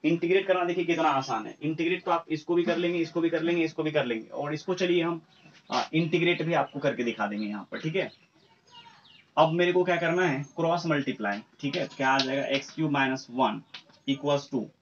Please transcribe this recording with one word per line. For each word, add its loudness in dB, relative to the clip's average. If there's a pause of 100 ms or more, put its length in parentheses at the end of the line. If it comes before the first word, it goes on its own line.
Integrate 2
करना 4
देखिए 0
कितना 2
आसान -2
है। -12
Integrate -2
तो 0
आप 0
इसको -2
भी 4
कर 2
लेंगे, 0
इसको -2
भी 2
कर 0
लेंगे, 2
इसको -2
भी 0
कर 2
लेंगे, -4
और -6
इसको -4
चलिए 2
हम, -2 (480)
आ, 0 (100)
integrate 2
भी 0
आपको 0
करके 0
दिखा -2
देंगे -4
यहाँ -8
पर। -8
ठीक -4
है, -2 (1300)
अब 6
मेरे 4
को 4
क्या 2
करना 2
है, 0 (140)
Cross 0
multiply। -2 (200)
ठीक -4
है, -2
क्या -2
आ 4
जाएगा, 0
X -2
cube -2
minus 0
one 0 (460)
equals 0
to -4 (220)